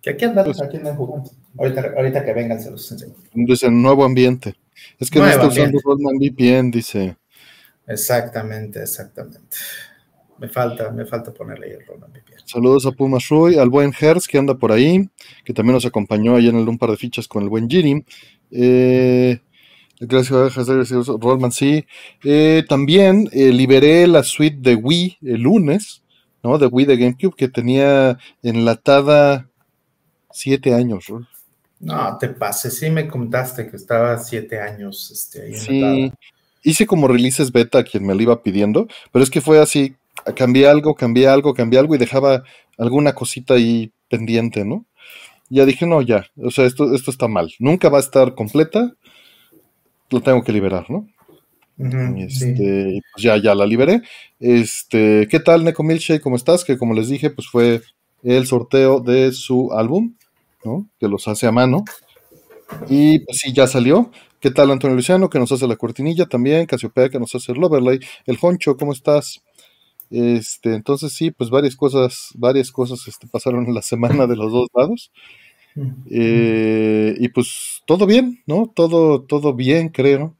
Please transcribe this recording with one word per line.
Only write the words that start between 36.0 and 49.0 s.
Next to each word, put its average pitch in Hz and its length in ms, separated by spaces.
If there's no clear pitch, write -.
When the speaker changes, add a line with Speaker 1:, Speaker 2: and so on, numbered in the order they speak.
Speaker 2:
hice 165 240
como 156 220
releases 127 460
beta - 260
a 117 60
quien 98 200
me 98 80
lo 98 80
iba 117 220
pidiendo, 104 420
pero 127 100
es 131 60
que 156 100
fue 156 220
así, 139 340
cambié 131 320
algo, 151 260
cambié 123 360
algo, 139 240
cambié 123 260
algo 151 160
y - 20
dejaba 131 460
alguna 131 380
cosita - 380
ahí 117 400
pendiente, 113 560
¿no? 165 200
Ya 135 160
dije, 135 200
"No, 165 160
ya, 117 240
o 123 160
sea, 135 140
esto, 127 280
esto 139 180
está 123 180
mal, 87 300
nunca 160 280
va 143 120
a - 20
estar 131 340
completa, 160 580